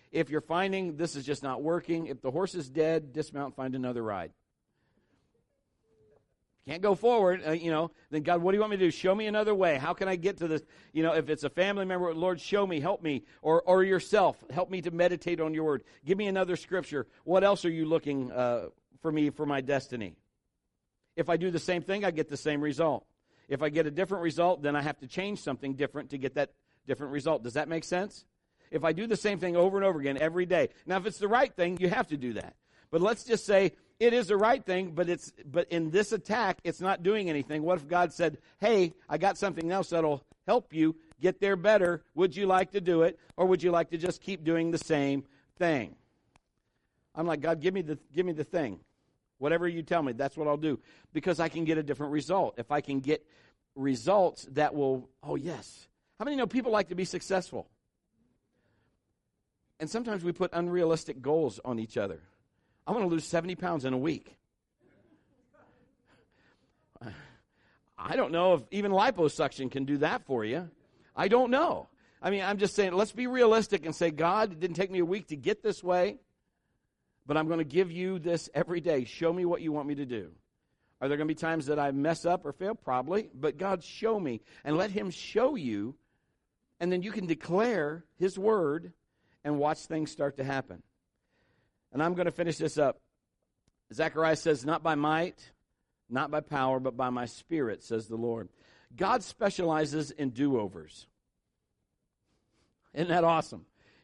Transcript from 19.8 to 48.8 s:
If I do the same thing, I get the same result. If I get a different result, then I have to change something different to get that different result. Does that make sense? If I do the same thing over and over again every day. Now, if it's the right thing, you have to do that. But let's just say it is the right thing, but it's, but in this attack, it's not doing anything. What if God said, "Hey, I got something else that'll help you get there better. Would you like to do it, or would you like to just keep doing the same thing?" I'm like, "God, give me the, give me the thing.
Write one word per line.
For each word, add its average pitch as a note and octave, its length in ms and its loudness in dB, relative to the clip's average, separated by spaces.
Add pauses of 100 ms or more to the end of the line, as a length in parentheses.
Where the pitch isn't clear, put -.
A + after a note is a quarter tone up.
If E3 140 -2
I E3+ 80 2
do F3+ 160 0
the E3 80 0
same F3 220 -2
thing, G3 220 -2
I F#3 60 2
get D#3 180 -2
the C#3+ 80 -8
same D3 260 -2
result. D3 440 0 (400)
If C3+ 160 -4
I D#3 60 2
get D#3 180 2
a D3 60 -4
different F3+ 320 -2
result, E3 380 2
then C#3+ 120 0
I C#3+ 80 0
have D3 160 -4
to C3 80 -16
change G3 320 -6
something C3+ 360 -6
different C#3+ 360 -6
to C#3+ 80 -8
get C3 160 -4
that C#3+ 180 -2 (320)
different C3+ 280 -6
result. C#3+ 320 -2
Does A#2 100 -8
that D3 140 -2
make D#3+ 160 -4
sense? F3+ 420 -6 (440)
If D3+ 140 -2
I D#3+ 80 4
do G#3 160 -4
the G#3+ 80 0
same G3+ 240 -2
thing F3 160 -2
over F#3+ 220 6
and G3 60 2
over F#3 140 2
again C#3 180 -2
every E3 300 0
day. E3+ 220 4 (180)
Now, F#3 120 0
if F3+ 80 -6
it's G#3+ 120 -6
the G3+ 80 -2
right A#3+ 260 4
thing, F3+ 280 0
you F3+ 80 4
have A3+ 200 0
to D3+ 80 -4
do B2 180 -4
that. F#2 200 -10 (380)
But E3 80 4
let's G#3+ 240 2
just A#3 200 0
say G3 280 4 (260)
it A#3 140 6
is A#3 160 4
the G#3 80 4
right A#3 280 4
thing, F#3 280 -2
but E3+ 160 0
it's, F3 240 -4 (120)
but E3 280 -2
in E3 180 0
this G3+ 220 2
attack, G3 500 0
it's E3+ 180 -4
not F#3 220 0
doing G3 260 2
anything. D3+ 360 -2
What F3+ 140 2
if C#3+ 100 -14
God F3 240 2
said, - 260 0 (200)
"Hey, G3 360 4 (140)
I D3+ 100 -2
got F#3 180 2
something E3 360 -2
else F#3+ 180 -2
that'll D#3 340 0 (220)
help A3+ 260 0
you D#3 220 4 (260)
get F3+ 200 0
there G3 160 2
better. F3+ 480 4 (100)
Would E3 220 2
you G3+ 100 0
like F#3 240 4
to G3+ 100 -2
do E3 220 4
it, E3 160 2 (180)
or F#3 100 2
would F#3 140 4
you F3 120 2
like E3+ 180 2
to E3+ 80 -4
just E3+ 220 -4
keep F#3 240 -8
doing E3 260 2
the E3 80 0
same C#3 460 0 (320)
thing?" D3 400 0 (1160)
I'm E3 140 -4
like, D#3 140 -2
"God, D#3+ 200 0
give F#3 140 0
me F#3+ 80 -2
the, D3+ 160 -6 (140)
give E3+ 120 0
me F3+ 80 -2
the D3+ 120 -4
thing. B2+ 340 -4 (600)